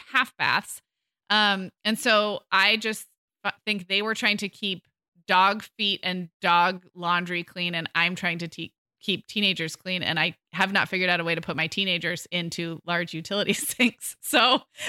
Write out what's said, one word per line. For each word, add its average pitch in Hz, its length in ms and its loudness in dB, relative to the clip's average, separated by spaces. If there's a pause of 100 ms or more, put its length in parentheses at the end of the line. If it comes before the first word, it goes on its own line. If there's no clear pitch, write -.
(140)
half 262 220 0
baths. - 460 -2 (480)
Um, 202 400 2 (160)
and 214 140 0
so 214 420 2 (100)
I 196 260 4
just 220 280 -4 (380)
f-, 202 100 -2 (120)
think 202 240 -4
they 196 120 0
were 220 140 -2
trying 208 220 2
to 208 120 -6
keep 190 380 -6 (400)
dog 196 360 4 (140)
feet 202 260 -2
and 180 260 -4 (120)
dog 180 440 2 (100)
laundry 175 480 -2
clean, 175 320 -6
and 165 180 -4
I'm 175 220 0
trying 175 240 -2
to 170 80 -6
te-, 165 240 -12 (300)
keep - 260 -2
teenagers 185 480 0
clean. 180 280 -6
And 165 160 0
I 170 160 0 (180)
have 190 180 0
not 208 160 2
figured 185 220 0
out 175 100 2
a 170 60 -2
way 165 100 0
to 165 60 -4
put 160 160 -6
my 160 100 0
teenagers 175 640 -4
into 170 540 -6
large 170 280 -4
utility 196 400 -2
<laughs> - 0 -
sinks. - 680 -2
So 247 400 2 (280)